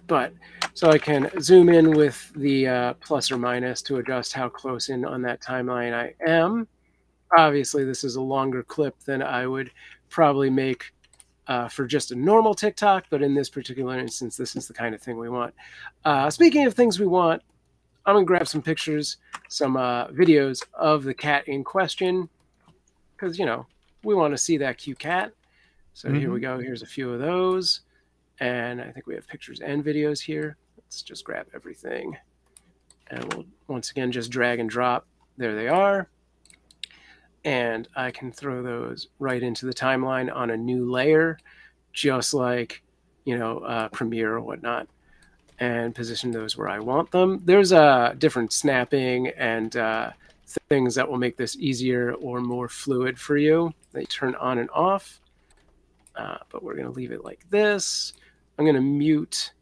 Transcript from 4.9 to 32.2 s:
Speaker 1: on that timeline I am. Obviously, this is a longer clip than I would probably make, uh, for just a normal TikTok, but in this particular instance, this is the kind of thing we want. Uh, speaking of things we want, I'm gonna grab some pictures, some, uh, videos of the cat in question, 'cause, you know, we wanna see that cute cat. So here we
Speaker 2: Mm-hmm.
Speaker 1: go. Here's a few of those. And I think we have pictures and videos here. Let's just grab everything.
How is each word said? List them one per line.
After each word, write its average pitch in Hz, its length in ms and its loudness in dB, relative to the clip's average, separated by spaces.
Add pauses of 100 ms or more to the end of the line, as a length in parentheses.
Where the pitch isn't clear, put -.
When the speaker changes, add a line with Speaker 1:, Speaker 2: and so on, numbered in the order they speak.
Speaker 1:
on 131 180 -6
that 120 180 -6
timeline 123 520 -4
I 120 220 -6 (100)
am. 175 420 2 (720)
Obviously, 143 460 4
this 131 200 -6
is 123 120 -6
a 131 60 -6
longer 131 420 -2
clip 143 380 -4
than 135 200 -4
I 131 240 -4
would 131 240 -6 (400)
probably 139 400 4
make, 135 420 0 (560)
uh, 120 200 -4
for 135 180 -6
just 131 260 -2
a 123 40 -10
normal 208 400 6
TikTok, 202 560 0
but 143 100 0
in 143 140 2
this 139 140 0
particular 127 500 -6
instance, 123 360 -8
this - 200 -8
is 127 120 -8
the 113 60 -18
kind 113 220 -6
of 104 60 -16
thing 120 160 -10
we 117 120 -10
want. 120 240 -6 (520)
Uh, 147 260 2
speaking 294 340 6
of 226 80 2
things 220 260 4
we 208 60 2
want, 175 380 4 (640)
I'm 196 80 6
gonna 196 100 6
grab 175 220 2
some 151 160 -4
pictures, 151 540 -4 (320)
some, 131 280 0
uh, 123 300 0
videos 139 680 4
of 151 300 2
the 135 100 -4
cat 143 340 -2
in 139 160 -4
question, 185 640 -2 (920)
'cause, 175 200 -8
you 190 80 -2
know, 123 220 -4 (360)
we 214 120 2
wanna 147 220 2
see 165 200 0
that 135 220 -4
cute 135 180 -12
cat. 180 360 -4 (600)
So - 160 -12
here 135 220 -2
we 120 80 -4
Speaker 2:
Mm-hmm. 127 200 -6
Speaker 1:
go. - 0 -
Here's 123 220 -10
a 113 60 -18
few 131 240 -8
of 120 80 -6
those. 185 600 -2 (580)
And 123 400 -4
I 120 100 -12
think 123 160 -20
we - 100 -10
have - 120 -16
pictures - 320 -18
and 147 240 -6
videos 151 380 -2
here. 151 340 -8 (220)
Let's - 240 -20
just - 240 -18
grab - 280 -10
everything. - 640 -12 (920)